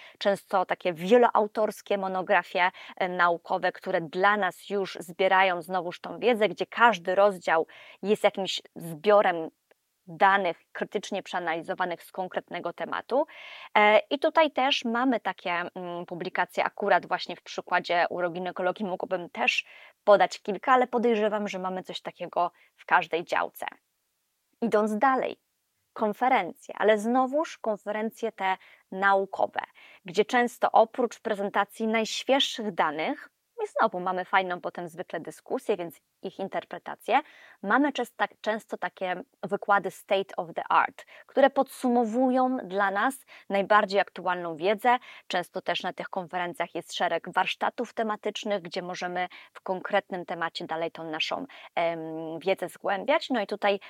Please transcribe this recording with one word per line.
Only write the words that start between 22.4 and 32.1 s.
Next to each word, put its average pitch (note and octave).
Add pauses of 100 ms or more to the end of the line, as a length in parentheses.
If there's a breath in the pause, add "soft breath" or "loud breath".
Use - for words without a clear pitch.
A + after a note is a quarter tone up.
w -
każdej D#3+
działce. - (960)
Idąc G#3+
dalej, C4 (560)
konferencje, A3
ale G#3+
znowuż C4
konferencje G#3+
te F#3+ (340 soft breath)
naukowe, G3 (440 loud breath)
gdzie F#3
często -
oprócz A3+
prezentacji G#3
najświeższych A3+